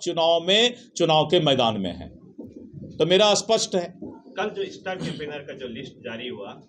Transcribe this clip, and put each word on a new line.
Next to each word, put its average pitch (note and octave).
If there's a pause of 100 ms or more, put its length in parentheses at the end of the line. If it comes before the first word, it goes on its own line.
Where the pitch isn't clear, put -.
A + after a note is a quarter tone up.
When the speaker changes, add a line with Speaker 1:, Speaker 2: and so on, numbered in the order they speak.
Speaker 1:
चुनाव E3
में, A3+ (220)
चुनाव D#3
के F3
मैदान B2+
में F2
हैं। - (840)
तो D#3
मेरा G3
स्पष्ट G#3
है। F3 (400)
Speaker 2:
कल G3+
जो F#3+
स्टार F#3
कैंपेनर D3+
का C#3
जो C3
list A#2
जारी A#2
हुआ, G#2